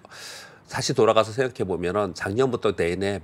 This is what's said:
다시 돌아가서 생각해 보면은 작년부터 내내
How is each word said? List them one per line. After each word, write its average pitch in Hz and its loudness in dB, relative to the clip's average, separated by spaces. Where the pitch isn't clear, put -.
다시 135 -2
돌아가서 110 6
생각해 123 -2
보면은 90 -2
작년부터 110 0
내내 92 -2